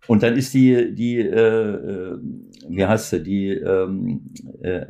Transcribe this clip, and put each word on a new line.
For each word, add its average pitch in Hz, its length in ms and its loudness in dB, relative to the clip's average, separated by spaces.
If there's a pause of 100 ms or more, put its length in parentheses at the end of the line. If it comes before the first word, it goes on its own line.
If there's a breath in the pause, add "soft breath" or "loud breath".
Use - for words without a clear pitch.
und 110 160 4
dann 117 120 2
ist 131 180 -2
die, 123 420 4
die, 120 220 -2
äh, 110 120 0
äh, 104 880 0 (520)
wie 92 160 0
heißt 107 260 0
sie, 85 120 -2
die, 98 260 -2
ähm, 95 800 -2 (300)
äh, 90 280 -4